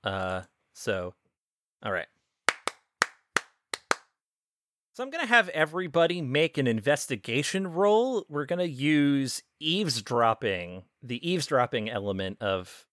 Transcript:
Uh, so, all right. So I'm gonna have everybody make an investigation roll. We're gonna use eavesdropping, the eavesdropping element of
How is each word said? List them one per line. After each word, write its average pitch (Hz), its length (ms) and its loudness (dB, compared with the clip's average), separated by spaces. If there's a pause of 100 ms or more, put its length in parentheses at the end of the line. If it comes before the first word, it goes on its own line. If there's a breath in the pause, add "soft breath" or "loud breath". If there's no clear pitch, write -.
Uh, 92 400 -4 (320)
so, 90 400 -4 (720)
all 101 80 -6
right. 85 160 -4 (2750)
So 247 100 -8
I'm 269 60 -12
gonna 320 160 -6
have 226 240 4
everybody 165 720 2
make 147 380 2
an 135 80 4
investigation 139 1000 0
roll. 208 600 2
We're 147 180 -4
gonna 180 180 -2
use 143 760 2 (180)
eavesdropping, 113 1200 0 (180)
the 123 300 -6
eavesdropping 127 600 0
element 98 520 -4
of 95 500 -4